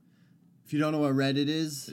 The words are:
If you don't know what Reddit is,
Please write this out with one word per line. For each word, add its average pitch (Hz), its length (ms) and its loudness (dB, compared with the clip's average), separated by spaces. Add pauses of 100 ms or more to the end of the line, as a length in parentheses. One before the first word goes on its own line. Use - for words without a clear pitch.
(640)
If - 60 -12
you 151 80 0
don't 151 140 2
know 151 60 0
what 143 120 2
Reddit 135 380 2
is, 151 440 -4